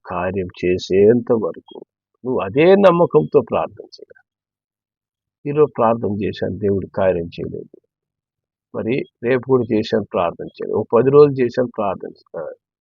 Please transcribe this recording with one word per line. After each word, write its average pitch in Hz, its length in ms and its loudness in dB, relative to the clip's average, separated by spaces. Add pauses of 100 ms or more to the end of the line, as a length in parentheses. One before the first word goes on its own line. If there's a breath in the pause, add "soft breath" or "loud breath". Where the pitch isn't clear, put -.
కార్యం 92 420 -6 (160)
చేసేంత 101 680 2
వరకు 98 460 -6 (460)
నువ్వు 120 160 -4
అదే 139 340 2
నమ్మకంతో 170 680 4 (100)
ప్రార్థన 90 340 -6
చేయాలి. - 440 -20 (1160)
ఈరోజు 143 300 0
ప్రార్థన 113 480 0
చేశాను, 95 340 -6
దేవుడు 98 280 -2
కార్యం 92 380 -2
చేయలేదు, 87 560 -14 (920)
మరి 117 300 -4 (180)
రేపు 120 240 0
కూడా 127 180 2 (100)
చేశాను, 107 380 -2
ప్రార్థన 87 320 -4
చేయలేదు, - 320 -8
ఓ 107 60 -2
పది 120 280 2
రోజులు 139 340 6
చేశాను, 123 320 -2
ప్రార్థన 98 320 -4
చే-, - 320 -16
ఆ, 71 120 -10 (280)